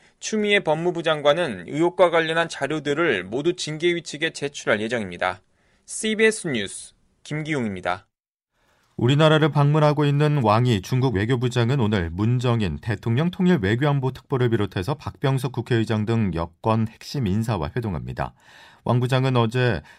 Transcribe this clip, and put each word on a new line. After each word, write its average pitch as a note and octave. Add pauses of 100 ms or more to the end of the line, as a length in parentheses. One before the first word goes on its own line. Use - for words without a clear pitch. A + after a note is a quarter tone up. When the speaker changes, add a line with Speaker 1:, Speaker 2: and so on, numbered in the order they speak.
(200)
Speaker 1:
추미애 G#3
법무부 E3
장관은 D3
의혹과 F3
관련한 E3
자료들을 C#3+
모두 C#3+
징계위 E3+
측에 D#3
제출할 C#3+
예정입니다. F#2 (440)
씨비에스 A3
뉴스 G#2+ (300)
김기용입니다. A2+ (920)
Speaker 2:
우리나라를 D3+
방문하고 D3
있는 D3
왕이 A2
중국 B2+
외교부장은 A#2+
오늘 G#2
문정인 A2
대통령 A#2+
통일 F3+
외교안보 C3
특보를 B2+
비롯해서 G#2
박병석 C3+
국회의장 A2+
등 A2
여권 A2
핵심 -
인사와 G2+
회동합니다. C#2+ (520)
왕 A#2+
부장은 C3
어제 A#2 (180)